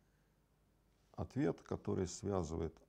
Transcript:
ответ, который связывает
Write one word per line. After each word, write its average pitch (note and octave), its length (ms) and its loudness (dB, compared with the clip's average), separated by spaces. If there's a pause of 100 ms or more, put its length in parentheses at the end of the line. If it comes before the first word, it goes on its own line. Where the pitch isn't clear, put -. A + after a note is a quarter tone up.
(1120)
ответ, - 480 0
который G2 460 0
связывает E2 680 0 (120)